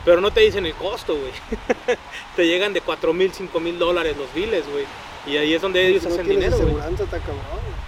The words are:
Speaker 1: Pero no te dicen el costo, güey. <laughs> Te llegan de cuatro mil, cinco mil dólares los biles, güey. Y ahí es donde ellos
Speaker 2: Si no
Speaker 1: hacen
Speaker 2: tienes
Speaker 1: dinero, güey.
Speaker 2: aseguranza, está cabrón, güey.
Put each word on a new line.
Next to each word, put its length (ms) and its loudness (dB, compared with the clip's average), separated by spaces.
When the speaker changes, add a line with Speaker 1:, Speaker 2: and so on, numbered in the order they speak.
Speaker 1:
Pero 160 8
no 120 2
te 100 4
dicen 240 4
el 80 -4
costo, 420 -4
güey. 160 -6
<laughs> 500 -4
Te 120 4
llegan 260 2
de 80 0
cuatro 320 0
mil, 200 2
cinco 260 -4
mil 180 -4
dólares 400 0
los 160 -8
biles, 380 0
güey. 140 -4
Y 100 0
ahí 160 2
es 80 2
donde 260 4
ellos 140 6
Speaker 2:
Si 60 -4
no 80 0
Speaker 1:
hacen 100 -2
Speaker 2:
tienes 200 2
Speaker 1:
dinero, 120 2
güey. 140 4
Speaker 2:
aseguranza, 320 -2
está 160 -6
cabrón, 180 -6
güey. 240 -8